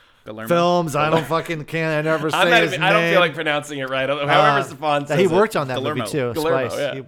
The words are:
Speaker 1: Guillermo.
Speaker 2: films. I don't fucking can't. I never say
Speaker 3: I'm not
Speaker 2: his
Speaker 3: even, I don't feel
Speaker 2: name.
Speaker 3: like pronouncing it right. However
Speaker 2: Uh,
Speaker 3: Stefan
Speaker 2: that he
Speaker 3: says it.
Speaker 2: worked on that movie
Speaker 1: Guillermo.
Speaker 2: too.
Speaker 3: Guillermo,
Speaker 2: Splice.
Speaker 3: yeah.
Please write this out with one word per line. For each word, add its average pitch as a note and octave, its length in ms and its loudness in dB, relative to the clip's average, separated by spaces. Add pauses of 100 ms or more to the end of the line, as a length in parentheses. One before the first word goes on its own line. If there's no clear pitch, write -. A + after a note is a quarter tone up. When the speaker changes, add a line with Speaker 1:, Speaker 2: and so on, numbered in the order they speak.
(260)
Speaker 1:
Guillermo. A2 220 -12
Speaker 2:
films. F3 480 0
I D3+ 140 0
don't D#3+ 160 0
fucking D#3+ 400 -4
can't. D#3+ 400 -2
I D#3 60 0
never D#3 180 -2
say D3 80 0
Speaker 3:
I'm F3+ 120 4
not A3 120 6
Speaker 2:
his D#3+ 120 0
Speaker 3:
even, E3+ 100 -2
I F#3 80 4
don't E3 120 4
feel E3+ 80 2
Speaker 2:
name. E3+ 100 4
Speaker 3:
like E3 120 2
pronouncing D3 460 -4
it C3 100 -6
right. C3+ 200 -2
However C#3+ 220 -2
Speaker 2:
Uh, D3 320 4
Speaker 3:
Stefan C#3+ 420 -2
Speaker 2:
that D3 120 -2
he F#3 80 4
Speaker 3:
says F3 60 2
it. E3 40 2
Speaker 2:
worked G#3+ 200 2
on D3+ 140 -2
that C3 120 -4
movie C#3 200 -4
Speaker 1:
Guillermo. A#2+ 320 -2
Speaker 2:
too. - 80 -6
Speaker 3:
Guillermo, C3+ 280 0
Speaker 2:
Splice. A#2+ 100 -4
Speaker 3:
yeah. C3+ 280 -4